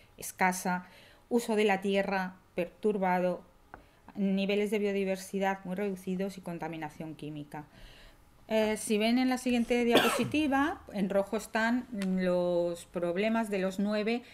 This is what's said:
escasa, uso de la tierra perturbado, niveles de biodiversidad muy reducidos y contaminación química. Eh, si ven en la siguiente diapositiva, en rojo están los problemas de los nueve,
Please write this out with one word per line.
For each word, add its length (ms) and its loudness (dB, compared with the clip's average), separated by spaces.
escasa, 680 -2
uso 280 0
de 80 4
la 160 4
tierra 560 0
perturbado, 880 0
niveles 560 0
de 80 0
biodiversidad 840 -2
muy 100 -6
reducidos 640 -4
y 40 -18
contaminación 760 -8
química. 480 -10
Eh, 240 2
si 220 0
ven 200 2
en 100 2
la 100 0
siguiente 460 2
diapositiva, 1000 2
en 160 -2
rojo 280 0
están 560 -2
los 920 0
problemas 600 0
de 120 -2
los 180 -2
nueve, 560 0